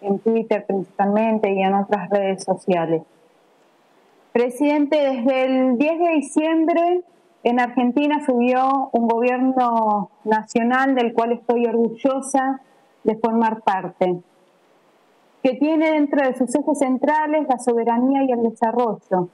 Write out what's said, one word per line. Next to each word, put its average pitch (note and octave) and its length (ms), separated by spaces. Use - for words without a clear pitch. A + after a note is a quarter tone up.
en G3 180
Twitter A3+ 460
principalmente G3+ 880
y G3 80
en F#3+ 120
otras G3 360
redes G3 340
sociales. E3+ 600
Presidente, C#4+ 640
desde C4 480
el C4 320
diez D#4 200
de E4+ 120
diciembre D#4+ 920
en A#3+ 180
Argentina B3+ 640
subió B3+ 680
un A#3 160
gobierno A#3 1000
nacional A#3 680
del A#3+ 200
cual A#3 180
estoy A#3+ 360
orgullosa C4 920
de A3 100
formar A3+ 460
parte, F3+ 560
que B3+ 120
tiene D#4 380
dentro D4 300
de B3+ 140
sus B3 180
ejes D4 240
centrales D4 680
la B3 120
soberanía A#3+ 640
y B3+ 100
el A#3 100
desarrollo. A3 920